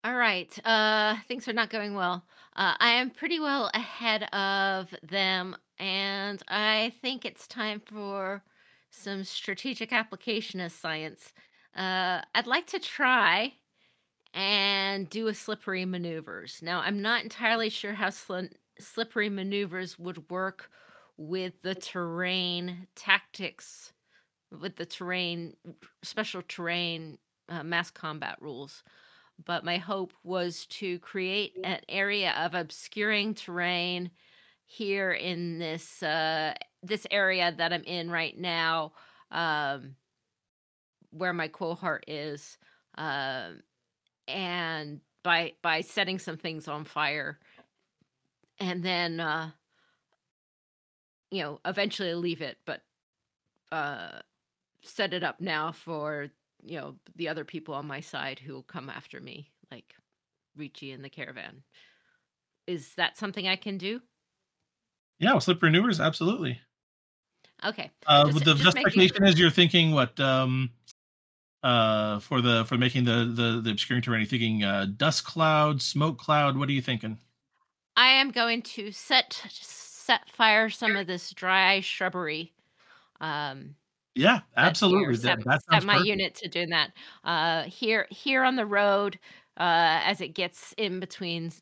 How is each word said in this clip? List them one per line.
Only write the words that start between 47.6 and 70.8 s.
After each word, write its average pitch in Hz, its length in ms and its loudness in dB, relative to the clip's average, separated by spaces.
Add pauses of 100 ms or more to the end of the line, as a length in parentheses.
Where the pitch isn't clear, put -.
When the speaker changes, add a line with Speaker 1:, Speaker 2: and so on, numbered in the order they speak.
Speaker 1:
and 180 240 -4
then, 175 380 -2
uh, 160 300 -4 (1800)
you 190 120 -4
know, 147 240 -8
eventually 190 480 -2
leave 170 260 -4
it, 139 240 -10
but, - 160 -8 (880)
uh, 143 500 -8 (600)
set 196 300 -4
it 180 100 -4
up 160 200 -4
now 160 300 -2
for, 151 560 -8 (360)
you 160 160 -12
know, 139 160 -14 (180)
the 170 140 -6
other 151 160 -6
people 160 300 -12
on 143 120 -8
my 139 140 -10
side 139 400 -8
who 139 120 -16
will 131 120 -14
come 139 260 -14
after - 300 -16
me, 135 320 -18 (180)
like - 240 -20 (600)
Ricci 143 340 -14
and 135 140 -16
the 139 40 -16
caravan. 135 540 -14 (1040)
Is 165 300 -8
that 170 200 0
something 196 300 -6
I 190 80 2
can 196 240 -8
do? 208 220 -6 (1200)
Speaker 2:
Yeah, 196 140 6
with 151 100 4
slippery 170 260 6
maneuvers, 185 300 4
absolutely. 160 600 0 (1040)
Speaker 1:
Okay. - 260 -4 (160)
Speaker 2:
Uh, 147 180 10
Speaker 1:
Just, 147 100 6
Speaker 2:
with 147 100 2
the 156 100 10
Speaker 1:
just 170 200 8
making - 160 4
Speaker 2:
justification 185 280 8
Speaker 1:
sure. 196 80 6
Speaker 2:
is 175 120 8
you're 170 120 10
thinking 170 420 6
what, 131 260 4
um, 131 520 2 (920)